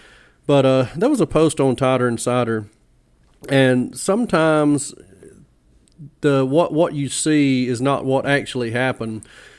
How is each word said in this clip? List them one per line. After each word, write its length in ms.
But, 180
uh, 300
that 140
was 120
a 60
post 320
on 160
Tighter 320
Insider, 580
and 480
sometimes 960
the, 240
what, 280
what 200
you 160
see 580
is 140
not 240
what 200
actually 460
happened. 560